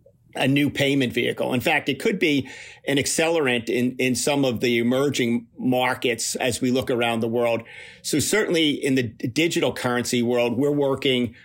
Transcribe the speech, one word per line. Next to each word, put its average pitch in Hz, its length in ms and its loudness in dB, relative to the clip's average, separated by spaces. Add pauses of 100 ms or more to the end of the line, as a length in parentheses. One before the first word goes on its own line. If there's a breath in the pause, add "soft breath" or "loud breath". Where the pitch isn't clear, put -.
(360)
a 156 120 0
new 143 220 4
payment 139 420 2
vehicle. 123 420 -2
In 127 60 0
fact, 147 300 0
it 139 100 -2
could 220 200 0
be 143 280 2 (400 loud breath)
an 139 100 2
accelerant 139 680 2
in, 123 300 0
in 127 180 0
some 139 300 2
of 120 160 0
the 123 160 2
emerging 120 720 0 (100)
markets 127 800 0
as 123 260 -2
we 127 80 0
look 127 220 0
around 117 280 0
the 117 80 -2
world. 117 360 0 (400 loud breath)
So - 160 -2
certainly 165 500 2
in 135 240 -2
the 131 100 2
d-, - 240 -6
digital 156 460 0
currency 123 480 -2
world, 120 340 0
we're 143 160 2
working 135 720 0